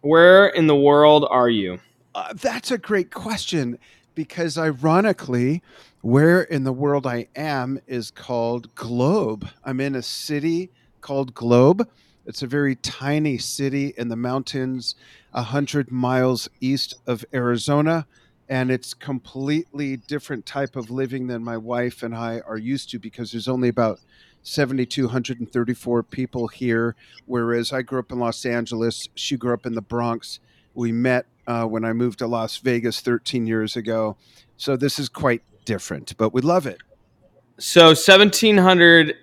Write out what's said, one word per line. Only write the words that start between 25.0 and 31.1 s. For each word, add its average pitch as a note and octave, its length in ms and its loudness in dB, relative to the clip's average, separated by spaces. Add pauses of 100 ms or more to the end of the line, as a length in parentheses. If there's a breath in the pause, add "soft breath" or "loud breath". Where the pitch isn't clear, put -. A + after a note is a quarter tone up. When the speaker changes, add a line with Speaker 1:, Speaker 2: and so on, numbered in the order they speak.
Speaker 2:
hundred B2 320 -6
and A2+ 100 -10
thirty-four A#2+ 520 -2
people B2 460 -8
here, A#2 460 -2 (300 soft breath)
whereas A#2+ 480 -4
I C3 80 -4
grew C3 200 -6
up B2 120 -12
in B2+ 60 -8
Los A#2 260 -6
Angeles. A#2 680 -4
She - 240 -6
grew A#2+ 160 -2
up - 100 -10
in A#2 100 -6
the A2 60 -6
Bronx. A#2 600 -6 (340)
We A#2+ 180 -4
met, B2 320 0 (220)